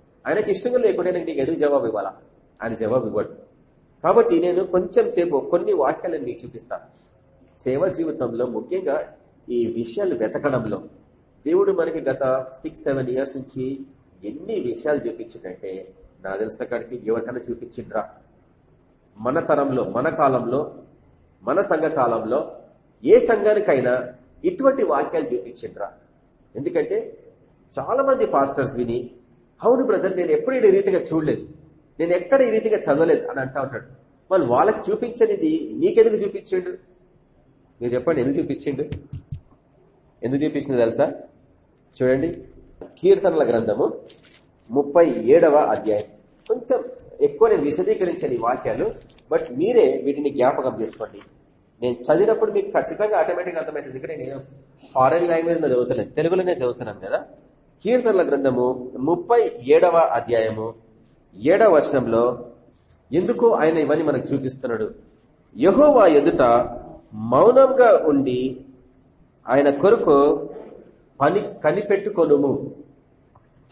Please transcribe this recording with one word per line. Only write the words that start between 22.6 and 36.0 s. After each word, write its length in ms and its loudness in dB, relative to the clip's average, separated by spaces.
ఏ 140 8
సంఘానికైనా 880 2
ఇటువంటి 400 2
వాక్యాలు 400 -2
చూపించిండ్రా? 680 -10
ఎందుకంటే 600 -4
చాలా 240 -2
మంది 240 0
పాస్టర్స్ 500 -2
విని, 340 -4
"అవును 240 2
బ్రదర్, 300 0
నేను 140 -2
ఎప్పుడు 240 0
ఈ 40 0
రీతిగా 420 4
చూడలేదు, 480 -4
నేను 120 0
ఎక్కడ 300 2
ఈ 80 4
రీతిగా 280 0
చదవలేదు" 480 2
అని 140 -8
అంటా 200 -6
ఉంటాడు. 240 -8
వాళ్ళు 160 2
వాళ్ళకి 440 2
చూపించనిది 840 -2
నీకెందుకు 420 4